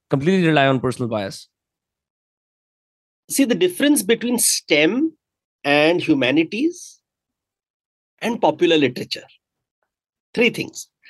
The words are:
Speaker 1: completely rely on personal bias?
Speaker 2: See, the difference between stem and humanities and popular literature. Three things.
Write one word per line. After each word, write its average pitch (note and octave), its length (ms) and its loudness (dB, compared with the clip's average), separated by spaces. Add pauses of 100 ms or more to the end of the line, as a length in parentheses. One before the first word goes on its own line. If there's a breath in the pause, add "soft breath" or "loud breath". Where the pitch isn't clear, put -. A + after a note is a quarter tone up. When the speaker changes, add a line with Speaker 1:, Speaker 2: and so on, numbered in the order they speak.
(120)
Speaker 1:
completely E3 360 2
rely D3+ 200 4
on C3+ 120 0
personal A#2+ 300 -4
bias? G#2 400 -8 (1800)
Speaker 2:
See, C4+ 160 0
the A3+ 100 0
difference G3 480 0
between A#3 340 -2
stem A3 760 0 (500)
and D3+ 380 2
humanities D#3+ 1000 -2 (1200)
and A3 180 -4
popular E3 380 2
literature. B2+ 500 -2 (1080)
Three A#3+ 140 2
things. - 380 -10 (220 soft breath)